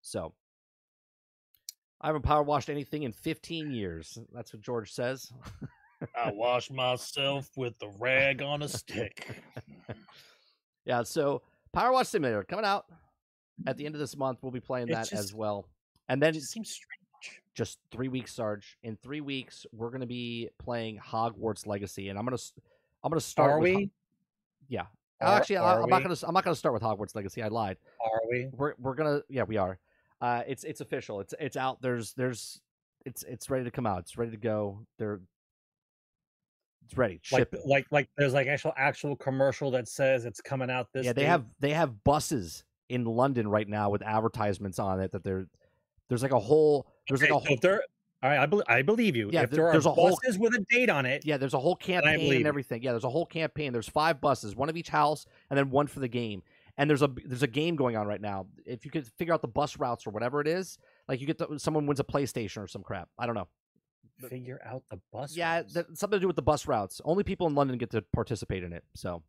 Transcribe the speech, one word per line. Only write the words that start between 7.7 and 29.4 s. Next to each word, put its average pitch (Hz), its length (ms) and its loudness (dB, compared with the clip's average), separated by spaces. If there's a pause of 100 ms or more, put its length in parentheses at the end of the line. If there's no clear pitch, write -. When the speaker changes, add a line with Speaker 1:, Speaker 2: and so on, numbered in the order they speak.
Speaker 2:
the 104 120 -10 (100)
rag 131 420 2
on 147 220 -4
a 143 40 -6
stick." - 760 -8 (440)
Speaker 1:
<laughs> 113 80 -12 (880)
Yeah, 120 200 0
so 143 400 -2 (300)
Power 220 180 2
Wash 254 160 4
Simulator 120 360 0
coming 208 220 -4
out 196 220 0 (800)
at 135 100 -2
the 143 80 -8
end 151 80 -6
of 147 80 -6
this 143 160 -6
month. 131 240 -2
We'll 131 100 -8
be 127 80 -6
playing 123 300 -4
Speaker 2:
It 123 40 0
Speaker 1:
that 113 200 -4
as 104 140 -4
Speaker 2:
just, 101 80 -12
Speaker 1:
well. 104 320 -4 (420)
And 131 100 0
then 156 100 4
Speaker 2:
it 156 100 -2
just 131 120 -12
seems 220 200 -10
strange. - 720 -20 (100)
Speaker 1:
just - 240 -6 (140)
three 123 160 -6
weeks, 127 260 -6
Sarge. 104 480 -6
In 110 140 -10
three 147 260 -10
weeks, 139 500 -8
we're 117 200 -8
gonna 127 160 -6
be 120 500 -6
playing 113 400 -6
Hogwarts 113 680 -4
Legacy, 98 420 -6
and 98 80 -6
I'm 110 80 -4
gonna 127 80 -2
s-, - 200 -8 (500)
I'm 139 80 -2
gonna 160 100 0
start 147 300 4
Speaker 2:
Are 151 80 4
Speaker 1:
with 180 140 6
Ho-, 196 40 4
Speaker 2:
we? 196 140 0 (800)
Speaker 1:
yeah. 202 160 -4 (360)
Speaker 2:
Are, 202 160 6
Speaker 1:
Actually, 196 200 2
I, 175 160 4
Speaker 2:
are 185 100 4
Speaker 1:
I'm - 80 0
not 185 60 6
Speaker 2:
we? 180 40 4
Speaker 1:
gonna 180 120 -2
s-, 151 100 -6
I'm 165 100 -4
not 185 100 4
gonna 170 120 0
start 139 180 0
with 104 80 -2
Hogwarts 107 320 -2
Legacy. 107 300 -6
I 107 60 -2
lied. 104 280 -2 (260)
Speaker 2:
Are 113 240 0
we? 123 240 -2
Speaker 1:
We're, 135 280 -2
we're 127 160 -4
gonna, 147 340 0
yeah, 123 140 -2